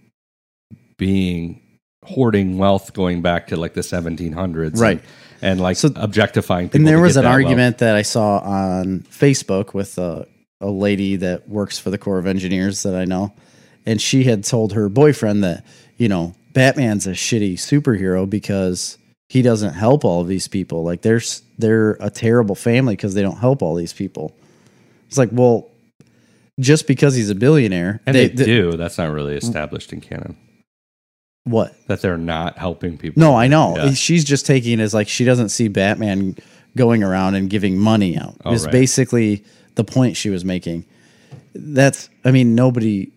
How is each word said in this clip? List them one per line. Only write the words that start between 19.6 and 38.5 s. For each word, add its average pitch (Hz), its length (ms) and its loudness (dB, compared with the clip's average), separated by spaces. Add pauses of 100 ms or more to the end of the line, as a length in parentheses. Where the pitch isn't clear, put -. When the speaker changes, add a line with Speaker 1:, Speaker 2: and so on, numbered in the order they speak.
Speaker 2:
help 120 300 2
all 87 160 2
of 87 60 -4
these 92 220 -6
people. 85 340 -6
Like, 85 200 -6
they're 113 140 2
s-, - 260 -6 (160)
they're 110 420 2
a 101 100 -6
terrible 113 460 0
family 120 400 0
'cause 98 180 -6
they 101 80 0
don't 98 160 -4
help 127 240 0
all 82 140 -2
these 85 160 -6
people. 78 420 -10 (720)
It's 113 100 -10
like, 123 160 2
well, 120 360 2 (920)
just 139 300 2
because 139 260 2
he's 107 160 0
a 101 60 -2
billionaire, 110 720 2
Speaker 1:
And 135 100 2
Speaker 2:
they, 214 120 6
Speaker 1:
they - 60 -12
Speaker 2:
the 131 100 2
Speaker 1:
do. 104 280 2
That's 85 260 -8
not 80 140 -4
really 73 240 -6
established 76 560 -8
in - 80 -14
canon. - 360 -14 (1080)
Speaker 2:
What? 113 300 -2 (120)
Speaker 1:
That 95 160 -6
they're 90 160 -2
not 82 400 -6
helping 85 400 -8
people. 82 220 -2
Speaker 2:
No, 151 140 8
I 120 140 4
know. 139 280 4
Speaker 1:
Yeah. 135 160 0
Speaker 2:
She's 160 320 0
just 139 220 0
taking 120 320 2
it 110 40 0
as, 104 100 -2
like, 107 160 0
she - 160 -2
doesn't 120 240 2
see 113 200 -2
Batman 98 680 -2 (400)
going 117 260 4
around 95 340 0
and 95 120 -2
giving 95 300 -2
money 101 400 2
out. - 160 -12 (100)
Speaker 1:
Oh, - 80 -2